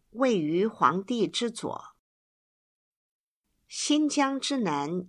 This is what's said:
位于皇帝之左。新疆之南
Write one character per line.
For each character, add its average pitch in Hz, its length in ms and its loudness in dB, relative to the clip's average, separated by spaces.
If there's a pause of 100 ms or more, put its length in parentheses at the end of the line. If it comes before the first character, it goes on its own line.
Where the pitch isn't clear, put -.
(120)
位 233 280 2
于 165 260 2
皇 185 380 2
帝 220 240 0
之 233 240 -4
左。 - 460 -10 (1700)
新 302 400 2
疆 277 320 0
之 269 200 -2
南 170 500 -2